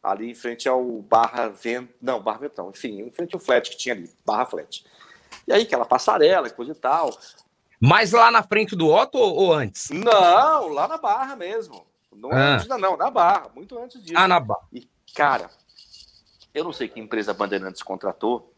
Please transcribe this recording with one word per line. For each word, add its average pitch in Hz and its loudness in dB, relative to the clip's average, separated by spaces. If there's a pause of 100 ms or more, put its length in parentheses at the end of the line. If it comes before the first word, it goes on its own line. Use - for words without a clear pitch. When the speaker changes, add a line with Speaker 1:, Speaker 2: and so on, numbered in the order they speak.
Speaker 1:
Ali 104 -6
em 117 -16
frente 120 -8
ao 127 0 (180)
Barra 113 0
Vento, 120 -8
não, 120 -4
Barra 107 -6
Ventão, 127 -12
enfim, 101 -12
em 120 -14
frente 170 -10
ao 175 -10
flat 120 0
que - -18
tinha 123 -6
ali, 87 -16 (160)
Barra 113 -2
Flat. - -14 (640)
E - 0
aí, 208 4
aquela 127 -2
passarela, 151 2
coisa 127 -12
e - -12
tal. 147 -2 (720)
Speaker 2:
Mas 180 4
lá 233 8
na 226 4
frente 214 -2
do 165 2
Otto 240 4
ou, 202 2
ou 180 4
antes? 135 -4
Speaker 1:
Não, 208 4
lá 151 -2
na 320 -8
Barra 262 -4
mesmo. 180 -10 (320)
Não 117 -10
Speaker 2:
Ah. 139 4
Speaker 1:
antes, 101 -4
não, 135 -6
não, 190 -2
na - -2
Barra, 170 0
muito 202 -18
antes 247 -18
disso. 165 -12
Speaker 2:
Ah, 185 4
na 180 4
Barra. 107 -6 (100)
Speaker 1:
E, 123 -18 (280)
cara, 139 0 (1040)
eu 151 -6
não 170 -8
sei 120 -8
que - -16
empresa 107 -6
a - -4
Bandeirantes 95 -6
contratou 104 -6